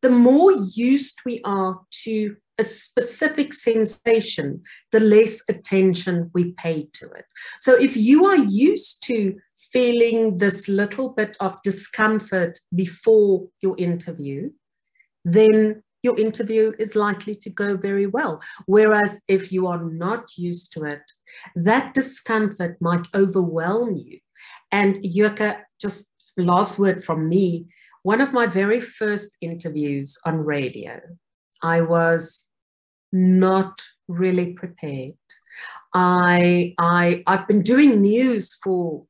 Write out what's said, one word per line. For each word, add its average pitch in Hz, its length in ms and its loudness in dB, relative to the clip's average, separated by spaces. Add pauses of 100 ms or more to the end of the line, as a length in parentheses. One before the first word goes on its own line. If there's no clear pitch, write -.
the 254 80 4
more 262 420 6
used 247 720 -2
we 240 200 -8
are 190 360 -4 (240)
to 214 320 -4 (240)
a 220 40 2
specific 285 880 -6
sensation, 220 1040 -2 (300)
the 220 100 4
less 214 480 4
attention 180 840 0
we 180 180 0
pay 160 400 -6
to - 200 -20
it. - 120 -20 (360)
So 254 140 6
if 269 220 4
you 269 300 6
are 392 100 6
used 262 680 2
to 208 300 -2 (380)
feeling 233 640 2
this 196 320 -2
little 202 420 -2
bit 208 300 -4
of 185 220 -6
discomfort 196 960 -2 (160)
before 190 760 2 (140)
your 190 160 -4
interview, 170 720 -6 (760)
then 214 580 4 (200)
your 240 160 0
interview 220 600 0
is 214 180 -4
likely 208 400 -2
to 208 140 -16
go 202 260 -4
very 196 300 -2
well. 196 340 -4 (260)
Whereas 208 640 4
if 190 240 0
you 185 140 -2
are 175 180 -4
not 175 520 -8
used 175 360 -10
to 156 120 -10
it, 147 180 -10 (540)
that 214 380 0
discomfort 214 840 -4
might 175 340 -2
overwhelm 190 840 -2
you. 120 220 -16 (540)
And 196 240 2
Jurka, 208 640 -2 (220)
just - 260 -10 (300)
last 180 420 0
word 190 260 0
from 160 240 -4
me, 170 380 0 (360)
one 214 180 0
of 269 120 0
my 240 140 0
very 202 340 0
first 208 600 -8
interviews 151 840 -8
on 160 140 -2
radio, 143 600 -6 (640)
I 165 200 0
was 165 680 -2 (640)
not 185 680 2 (260)
really 180 460 -2
prepared. 147 640 -14 (800)
I, 175 840 4
I, 175 480 0
I've 190 220 0
been 202 140 4
doing 247 380 4
news 220 600 0
for 175 480 -6